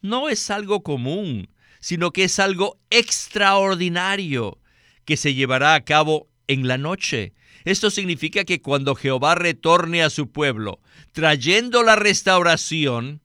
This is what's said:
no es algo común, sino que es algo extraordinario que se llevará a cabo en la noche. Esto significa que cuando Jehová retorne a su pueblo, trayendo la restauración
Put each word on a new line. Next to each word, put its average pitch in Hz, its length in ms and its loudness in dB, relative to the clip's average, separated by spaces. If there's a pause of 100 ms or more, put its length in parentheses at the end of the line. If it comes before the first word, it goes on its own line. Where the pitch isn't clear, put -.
no 247 280 -4
es - 200 -4
algo 208 320 -4
común, 139 680 -6 (300)
sino 175 320 -4
que 185 120 0
es 185 160 0
algo 196 400 -2 (100)
extraordinario 190 1700 0 (480)
que 156 100 0
se 143 200 -2
llevará 131 400 2
a 143 100 -2
cabo 151 420 2 (200)
en 135 200 0
la 127 120 -2
noche. 143 540 -6 (320)
Esto 196 260 0
significa 175 540 -4
que 170 160 -4
cuando 139 340 -2
Jehová 135 400 0
retorne 170 680 2
a 156 80 4
su 147 220 -6
pueblo, 110 480 -4 (320)
trayendo 170 720 2
la 220 120 8
restauración 160 1300 0